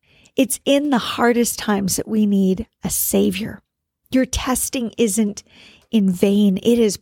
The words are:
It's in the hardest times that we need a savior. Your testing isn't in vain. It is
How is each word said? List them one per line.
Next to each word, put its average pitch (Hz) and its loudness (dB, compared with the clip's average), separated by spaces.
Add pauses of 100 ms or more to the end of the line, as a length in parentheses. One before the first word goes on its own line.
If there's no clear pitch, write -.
(340)
It's - 0
in 285 2
the 247 2
hardest 240 0
times 196 -2
that - -6
we 214 0
need 196 0 (160)
a 196 -6
savior. 196 -2 (480)
Your 254 2
testing 254 -4
isn't 214 -2 (480)
in 196 2
vain. 196 2
It 233 2
is 214 0